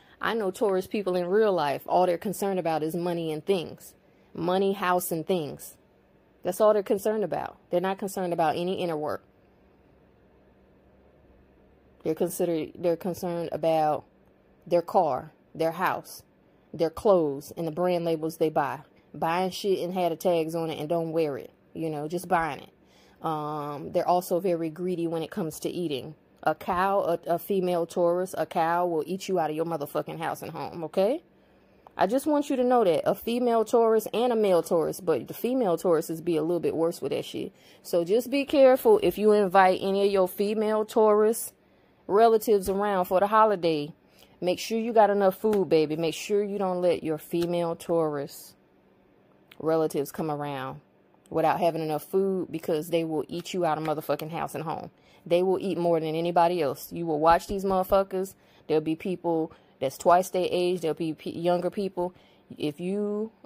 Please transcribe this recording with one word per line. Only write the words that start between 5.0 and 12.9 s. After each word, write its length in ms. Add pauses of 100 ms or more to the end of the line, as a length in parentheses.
and 160
things. 500 (680)
That's 160
all 120
they're 120
concerned 400
about. 340 (120)
They're 100
not 180
concerned 340
about 240
any 180
inner 220
work. 280 (2750)
They're 100
consider-, 640
they're 180